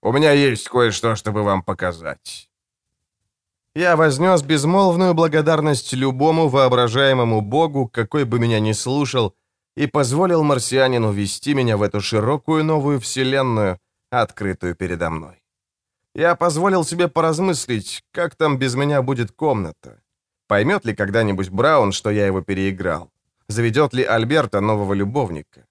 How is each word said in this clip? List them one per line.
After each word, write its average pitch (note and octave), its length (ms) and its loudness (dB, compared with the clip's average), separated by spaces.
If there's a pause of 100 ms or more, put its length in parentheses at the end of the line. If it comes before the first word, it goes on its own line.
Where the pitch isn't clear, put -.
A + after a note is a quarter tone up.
«У G#2+ 80 0
меня D3 200 4
есть C#3 380 2
кое-что, A#2 460 0
чтобы G#2+ 260 -4
вам G2 220 0
показать». E2+ 840 -8 (1300)
Я F3 180 2
вознёс D#3+ 460 4
безмолвную F3 720 2
благодарность D#3 800 0
любому C#3 560 2
воображаемому B2 920 2
богу, C#3 460 -2
какой A#2 360 -2
бы A#2 160 -2
меня A#2 200 2
ни G#2+ 140 0
слушал, B2+ 600 -2 (400)
и C#3+ 120 -2
позволил D#3 560 0
марсианину B2+ 680 2
вести G2+ 420 -4
меня A#2+ 240 2
в G2+ 60 0
эту G#2 180 -2
широкую C3+ 640 0
новую D3 360 0
вселенную, B2+ 800 0 (300)
открытую F#2+ 680 -4
передо E2+ 340 -4
мной. D#2+ 340 -10 (720)
Я E3+ 200 2
позволил F3 480 0
себе F3 240 -2
поразмыслить, D#3+ 1040 -2
как E3+ 240 -4
там D3 220 0
без B2+ 160 -2
меня C#3 300 0
будет B2 280 -2
комната. F2+ 680 -6 (460)
Поймёт B2+ 380 2
ли A2 100 -4
когда-нибудь G2+ 540 -2
Браун, A#2 420 2
что - 180 -6
я G#2 160 0
его F#2+ 160 -2
переиграл? F#2 680 -4 (360)
Заведёт A#2 460 0
ли B2 100 0
Альберто A2+ 580 0
нового G2+ 340 -2
любовника? G2 760 -6